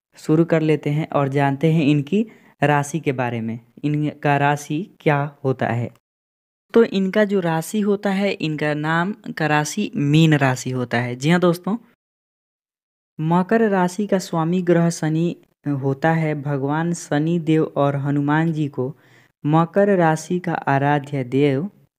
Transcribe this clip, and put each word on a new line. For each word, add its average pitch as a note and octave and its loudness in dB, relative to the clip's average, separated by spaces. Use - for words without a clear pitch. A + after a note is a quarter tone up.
शुरू D#3+ 2
कर D#3+ 2
लेते D#3 0
हैं D3+ -2
और C#3+ 0
जानते C#3 2
हैं E3 2
इनकी D3 2
राशि D3 2
के C#3+ -2
बारे A#2+ -4
में, A2+ -6
इनका D3 0
राशि D3 0
क्या D3 2
होता B2+ -2
है। A#2 -2
तो A#3 6
इनका G3 0
जो G3 0
राशि E3 -2
होता G3+ 0
है, G3 -2
इनका D3+ -4
नाम E3 -2
का D#3 0
राशि D3+ -2
मीन D3+ 4
राशि C3 0
होता B2 -2
है। B2 -4
जी C3+ -2
हाँ F3 4
दोस्तों, F3+ 0
मकर F3+ 2
राशि F#3+ 0
का G3 0
स्वामी F3 -2
ग्रह E3+ 4
शनि D#3+ -2
होता C#3 0
है। D#3+ 0
भगवान D3 -2
शनि D#3 0
देव D#3 2
और C#3+ 2
हनुमान D3 0
जी D3+ -2
को C3 -6
मकर E3+ 2
राशि E3 0
का E3+ -6
आराध्य C#3 -2
देव C#3 0